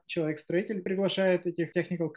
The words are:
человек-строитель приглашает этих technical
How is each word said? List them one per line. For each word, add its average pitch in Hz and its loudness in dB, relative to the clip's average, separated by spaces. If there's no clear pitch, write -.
человек-строитель 175 -2
приглашает 185 2
этих 170 -2
technical 170 0